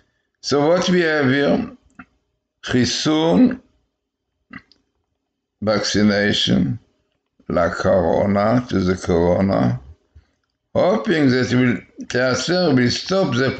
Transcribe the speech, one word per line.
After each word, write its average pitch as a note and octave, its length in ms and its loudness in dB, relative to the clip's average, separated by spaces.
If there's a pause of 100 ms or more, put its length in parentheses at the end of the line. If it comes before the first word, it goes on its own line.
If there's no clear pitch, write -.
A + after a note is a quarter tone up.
(400)
So C#3+ 260 0
what F3 220 0
we F3+ 120 2
have D#3 260 0
here, C#3+ 500 0 (880)
Chisun, D#3 960 0 (2000)
vaccination, G#2 1160 0 (720)
La E2+ 220 0
Corona, G2+ 1000 0
to G2 120 -2
the F#2 140 0
corona, F2+ 840 0 (960)
hoping E3 560 0
that B2 220 0
will, B2+ 540 -2
Teaser C3 680 -2
will B2 160 2
stop F3 440 -2
the C3 260 0